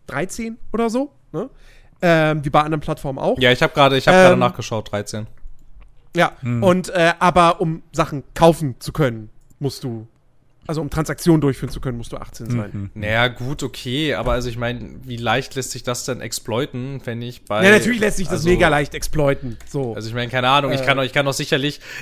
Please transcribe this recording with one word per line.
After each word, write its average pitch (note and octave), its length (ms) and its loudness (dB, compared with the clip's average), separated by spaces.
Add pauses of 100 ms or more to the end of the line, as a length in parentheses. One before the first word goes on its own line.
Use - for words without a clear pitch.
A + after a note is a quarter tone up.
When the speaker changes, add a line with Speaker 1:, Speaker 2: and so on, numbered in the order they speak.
Speaker 1:
dreizehn A3+ 500 -6 (160)
oder A#3 180 0
so, C4 220 -2 (200)
ne? G3+ 180 -6 (520)
Ähm, D#3 420 2
wie D3 60 -2
bei D3+ 100 6
anderen D3+ 200 -2
Plattformen D3 380 -6
auch. G3+ 200 0
Speaker 2:
Ja, B2 120 6
ich B2+ 120 4
hab D#3 120 2
gerade, C#3 220 6
ich C3 100 0
hab D3+ 80 4
gerade F#3 200 10
Speaker 1:
Ähm, B2+ 60 4
Speaker 2:
nachgeschaut, A#2 520 -2
dreizehn. G#2+ 340 -6 (880)
Speaker 1:
Ja, E3+ 260 2
Speaker 3:
Hm. A#2+ 220 -2
Speaker 1:
und, F3+ 280 2
äh, E3 280 2
aber F3 420 4
um D#3+ 220 -2 (100)
Sachen D3+ 300 -2 (120)
kaufen D#3+ 440 4
zu - 140 -10
können, A2+ 380 -2 (280)
musst C#3 260 -6
du, A2+ 220 -10 (600)
also D#3 140 -6
um D3 100 -8
Transaktionen D#3+ 500 2
durchführen C3+ 300 -2
zu - 100 -10
können, B2+ 160 -6
musst A#2 160 -12
du C3+ 60 -12
achtzehn - 320 -12
sein. A2+ 220 -2
Speaker 3:
Mhm. G2 220 -8
Speaker 2:
Naja, A2 340 0
gut, B2 340 -6
okay, C3+ 520 -4
aber A#2 180 -2
also B2 180 -2
ich A2+ 80 -10
mein, A#2+ 460 -6
wie B2+ 120 -10
leicht A#2 380 -2
lässt B2+ 160 -6
sich - 120 -12
das B2 220 -6
denn B2 160 -6
exploiten, B2+ 840 -6
wenn A#2 180 -8
ich A#2+ 220 -14
bei G#2 200 0
Speaker 1:
Ja, G3 60 8
natürlich G#3+ 300 4
lässt G#3 180 0
sich F#3+ 80 -2
das F3 120 -2
Speaker 2:
also D#3 100 0
Speaker 1:
mega F3 200 4
leicht D3 260 0
exploiten, C#3 640 -2 (120)
so. C3 260 -6
Speaker 2:
Also A2 140 -8
ich A2+ 60 -8
mein, A#2+ 160 -4
keine B2+ 180 0
Ahnung, C#3 240 4
ich C3 80 0
Speaker 1:
Äh. C3 40 -4
Speaker 2:
kann C3+ 140 2
doch, C3+ 60 0
ich B2 80 -6
kann C#3+ 140 0
doch D#3 60 0
sicherlich, D3 480 -2 (220)